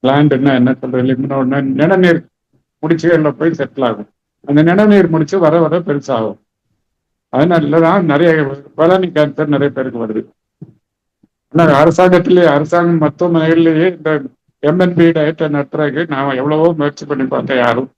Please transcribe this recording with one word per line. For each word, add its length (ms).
கிளாண்ட்னா 500
என்ன 200
சொல்றது, 340
லிம்ப் 240
நோடுனா 300
நிணநீர் 600
முடிச்சுகள்ல 480
போய் 180
செட்டில் 360
ஆகும். 240
அந்த 180
நிணநீர் 460
முடிச்சு 300
வர 200
வர 200
பெருசாகும். 600
அதனாலதான் 640
நிறைய 300
கொலானி 340
கேன்சர் 360
நிறைய 220
பேருக்கு 380
வருது. 140
ஆனா 340
அரசாங்கத்திலேயே, 640
அரசாங்கம் 560
மருத்துவமனைகளிலேயே 960
இந்த 260
எம் 200
என் 140
பி 100
டயட்டை 460
நடத்துறதுக்கு 580
நாம 260
எவ்வளவோ 400
முயற்சி 320
பண்ணி 180
பார்த்தா 340
யாரும் 400